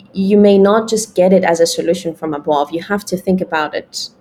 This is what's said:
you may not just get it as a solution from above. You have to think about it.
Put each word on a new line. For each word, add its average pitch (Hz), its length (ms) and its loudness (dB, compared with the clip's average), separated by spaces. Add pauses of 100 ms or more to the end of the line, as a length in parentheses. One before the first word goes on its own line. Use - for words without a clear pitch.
(120)
you 190 240 0
may 202 220 6
not 214 300 2
just 220 260 -6
get 185 180 4
it 185 120 2
as 170 160 0
a 165 60 4
solution 165 480 -4
from 160 200 -8
above. 147 380 -2
You 165 100 -8
have 208 240 -6
to 180 100 -6
think 185 240 -2
about 156 340 -4
it. - 360 -10 (100)